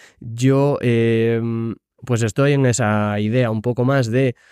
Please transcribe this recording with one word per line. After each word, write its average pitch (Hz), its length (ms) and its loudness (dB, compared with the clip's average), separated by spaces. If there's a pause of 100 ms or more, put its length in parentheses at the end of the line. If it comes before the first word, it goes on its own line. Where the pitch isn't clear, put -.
(200)
yo, 135 600 0
em, 117 960 0 (300)
pues 117 180 0
estoy 139 300 0
en 139 120 2
esa 104 540 0
idea 113 320 0
un 110 100 -2
poco 123 220 -2
más 131 280 0
de 127 240 0 (160)